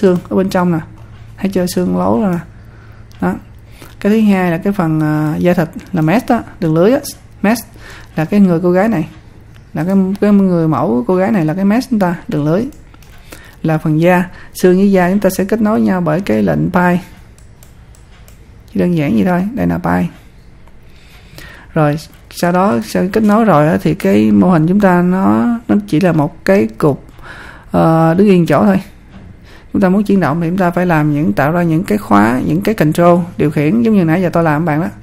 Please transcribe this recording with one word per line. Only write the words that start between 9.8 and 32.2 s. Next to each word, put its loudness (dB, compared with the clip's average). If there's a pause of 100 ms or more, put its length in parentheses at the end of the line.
cái, -2 (260)
cái 2
người 2
mẫu 0
cô 0
gái 0
này 0
là -2
cái -2
mesh 0
chúng -2
ta, 0 (140)
đường -2
lưới. 0 (960)
Là -2
phần -2
da, 2 (300)
xương 4
với 2
da 2
chúng 0
ta 2
sẽ -2
kết -2
nối 0
nhau 0
bởi -2
cái -2
lệnh 0
pi. 0 (1700)
Chỉ -2
đơn 0
giản 0
vậy 2
thôi, 0
đây -2
là -2
pi. -2 (1700)
Rồi, 0 (320)
sau -4
đó 0
sau -4
kết 0
nối 2
rồi 4
á, 0
thì 0
cái 2
mô 4
hình 2
chúng 0
ta 2
nó, 0 (220)
nó 2 (100)
chỉ -2
là 2
một -2
cái 2 (100)
cục, 0 (680)
ờ, 2
đứng 4
yên 4
chỗ 2
thôi. 2 (920)
Chúng 0
ta 4
muốn 2
chuyển 0
động -2
thì -2
chúng -2
ta 0
phải -2
làm 0
những, 0
tạo 0
ra 0
những 0
cái -2
khóa, 0